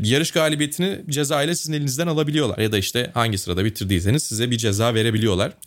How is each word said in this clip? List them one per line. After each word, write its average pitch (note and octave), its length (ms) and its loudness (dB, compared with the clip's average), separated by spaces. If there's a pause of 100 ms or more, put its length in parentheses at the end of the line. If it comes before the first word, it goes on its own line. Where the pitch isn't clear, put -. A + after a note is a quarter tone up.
yarış C3+ 280 2
galibiyetini D#3 800 -2
ceza C#3+ 340 0
ile E3 120 0
sizin D#3 180 -6
elinizden D3 340 -2
alabiliyorlar. D3+ 500 0
Ya A2 140 2
da G#2+ 60 2
işte A#2+ 360 -2
hangi A#2 240 0
sırada F2+ 280 0
bitirdiyseniz G2+ 580 0
size A#2 280 -2
bir A#2+ 60 0
ceza A2+ 360 2
verebiliyorlar. A2 600 2 (140)